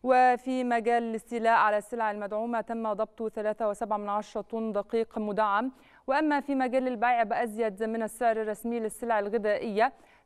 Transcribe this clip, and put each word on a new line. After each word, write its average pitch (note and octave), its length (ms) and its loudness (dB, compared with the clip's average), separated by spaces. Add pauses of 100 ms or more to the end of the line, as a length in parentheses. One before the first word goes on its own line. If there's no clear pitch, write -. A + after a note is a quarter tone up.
وفي B3+ 600 4
مجال A#3 400 2
الاستيلاء A3+ 500 0
على G#3 240 4
السلع A3 340 -2
المدعومة، G#3+ 500 -4
تم A3 320 -4
ضبط A3 340 -4
ثلاثة G#3+ 420 -2
وسبعة G#3 280 -2
من G#3 120 -6
عشرة G#3 320 -4
طن A3 300 -6
دقيق A3 460 -2
مدعم. G#3+ 540 0 (360)
وأما D4 320 2
في C#4 160 -4
مجال C4 320 0
البيع A#3+ 360 2
بأزيد G#3+ 600 -2
من A3 200 -2
السعر A3 380 0
الرسمي A3+ 380 -4
للسلع A3 400 -2
الغذائية، G#3 760 0 (320)